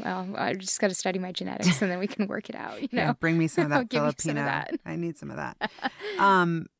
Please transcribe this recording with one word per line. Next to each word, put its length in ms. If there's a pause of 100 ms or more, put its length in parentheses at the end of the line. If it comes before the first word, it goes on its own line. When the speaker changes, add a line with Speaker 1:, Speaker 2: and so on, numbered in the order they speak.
Speaker 1:
well, 340
I 180
just 260
gotta 140
study 240
my 140
genetics 500
and 80
then 80
we 80
can 200
work 240
it 60
out, 260
you 60
Speaker 2:
<laughs> 40
Yeah, 160
Speaker 1:
know? 60
Speaker 2:
bring 240
me 100
some 180
of 60
Speaker 1:
<laughs> 0
I'll 80
Speaker 2:
that 100
Speaker 1:
give 120
you 160
some 200
of 60
Speaker 2:
Filipino. 0
Speaker 1:
that. 300 (120)
Speaker 2:
I 100
need 220
some 120
of 60
that. 340 (220)
Speaker 1:
<laughs> 0 (260)
Speaker 2:
Um, 480 (140)